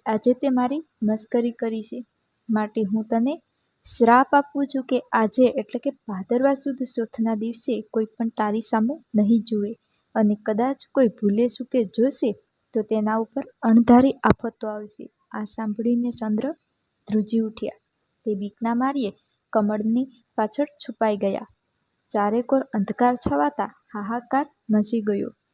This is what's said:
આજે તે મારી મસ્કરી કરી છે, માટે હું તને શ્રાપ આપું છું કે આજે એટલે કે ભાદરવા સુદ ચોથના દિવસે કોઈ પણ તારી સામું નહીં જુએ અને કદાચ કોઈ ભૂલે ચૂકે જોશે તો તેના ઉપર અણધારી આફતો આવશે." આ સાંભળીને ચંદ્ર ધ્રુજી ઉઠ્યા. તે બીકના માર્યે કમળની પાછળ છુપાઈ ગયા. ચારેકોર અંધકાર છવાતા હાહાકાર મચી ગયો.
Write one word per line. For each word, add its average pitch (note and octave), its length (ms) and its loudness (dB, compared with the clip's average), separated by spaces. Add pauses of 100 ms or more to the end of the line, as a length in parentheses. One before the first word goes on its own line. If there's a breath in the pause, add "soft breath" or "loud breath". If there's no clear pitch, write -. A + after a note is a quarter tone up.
આજે A#3 260 2
તે C4 160 -2
મારી B3+ 340 0 (200)
મસ્કરી A3 480 0
કરી A3+ 320 -6
છે, A#3+ 220 -14 (460)
માટે G#3+ 320 -2
હું G#3+ 220 -2
તને A#3 380 0 (420)
શ્રાપ A#3+ 500 4
આપું C#4+ 320 0
છું C4 180 -6
કે B3 180 -2 (100)
આજે A3+ 340 4
એટલે A3+ 320 -2
કે C#4 120 -6
ભાદરવા A#3+ 640 -2
સુદ C4+ 280 -6 (120)
ચોથના A3+ 400 -2
દિવસે A3+ 460 -4
કોઈ A3 240 -4
પણ A3+ 240 -6
તારી G#3+ 320 -2
સામું A#3 440 -2 (100)
નહીં G#3+ 280 4
જુએ G#3+ 300 -4 (420)
અને G#3 220 2 (100)
કદાચ A#3+ 300 0 (180)
કોઈ C4 140 6
ભૂલે G#3+ 400 0
ચૂકે A#3+ 360 -2
જોશે A#3 480 0 (400)
તો A3 100 0
તેના G#3+ 340 -2
ઉપર A3+ 260 -4 (200)
અણધારી A#3+ 500 8
આફતો - 560 -4
આવશે." G#3+ 420 -14 (220)
આ G#3+ 120 -8
સાંભળીને A3+ 680 -2
ચંદ્ર A3 420 -4 (560)
ધ્રુજી G#3+ 300 0
ઉઠ્યા. A3 320 -4 (540)
તે G#3+ 100 -2
બીકના G#3 400 -4
માર્યે C4 380 -2 (400)
કમળની A3 560 0 (280 loud breath)
પાછળ G#3+ 280 -2
છુપાઈ A3 520 -4
ગયા. G3 300 -4 (640)
ચારેકોર A#3+ 520 2
અંધકાર A#3+ 520 0
છવાતા C#4+ 600 -2 (200)
હાહાકાર A#3+ 520 -4 (240)
મચી G#3+ 300 2
ગયો. G3+ 300 -2 (240)